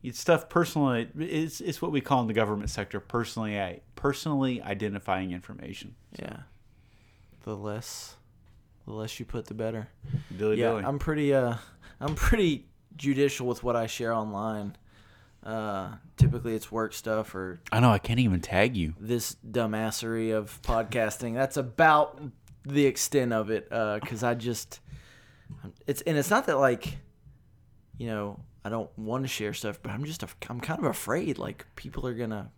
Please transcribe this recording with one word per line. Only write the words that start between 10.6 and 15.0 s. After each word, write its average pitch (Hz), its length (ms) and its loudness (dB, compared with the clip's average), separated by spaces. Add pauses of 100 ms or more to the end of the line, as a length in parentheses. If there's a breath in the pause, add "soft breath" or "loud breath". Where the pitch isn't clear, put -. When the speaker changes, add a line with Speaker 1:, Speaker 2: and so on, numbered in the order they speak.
Speaker 2:
Yeah, 117 100 4
Speaker 1:
dilly. 107 140 0
Speaker 2:
I'm 139 160 -2
pretty, 151 340 2
uh, 123 200 4 (460 loud breath)
I'm 143 140 -2
pretty 180 520 4 (300)
judicial 139 500 2
with 120 180 -2
what 123 100 2
I 113 120 2
share 117 260 -2
online. 107 640 -2 (680 soft breath)